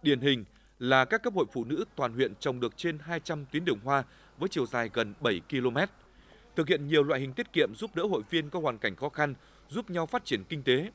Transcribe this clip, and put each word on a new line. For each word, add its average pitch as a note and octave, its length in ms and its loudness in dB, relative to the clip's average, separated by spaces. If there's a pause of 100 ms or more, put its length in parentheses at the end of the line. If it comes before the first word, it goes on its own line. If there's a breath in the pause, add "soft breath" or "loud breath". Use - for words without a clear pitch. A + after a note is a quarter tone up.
Điển C#3+ 180 4
hình C3 240 2 (340 soft breath)
là C3 260 4
các G#3+ 180 0
cấp A#3 120 -4
hội E3+ 180 2
phụ A#2+ 120 -4
nữ D3+ 200 -2 (120)
toàn B2 160 -2
huyện B2+ 220 0
trồng B2+ 260 -4
được A#2+ 160 -4
trên E3 220 -4
hai D#3 220 -6
trăm D3 320 -6
tuyến E3 120 -2
đường C3 200 0
hoa C#3 200 2 (340 soft breath)
với D3 100 -2
chiều C3 180 0
dài A#2 260 -2
gần G#2+ 280 0
bảy A2 280 2
ki-lô-mét. B2+ 400 0 (680 soft breath)
Thực D#3 120 0
hiện D3 200 2
nhiều D3+ 140 6
loại C#3 180 2
hình C3+ 120 -6
tiết A#3+ 200 -6
kiệm C3+ 220 2
giúp A3 200 -8
đỡ E3 160 0
hội B2+ 200 0
viên D3+ 200 -2
có F3+ 100 -4
hoàn B2+ 180 0
cảnh G2+ 180 -2
khó C#3+ 120 -4
khăn, C#3+ 260 -2 (340 soft breath)
giúp G3 220 -6
nhau E3+ 160 -2
phát B3 180 -2
triển G2+ 200 -2
kinh D3 180 -8
tế C3+ 320 2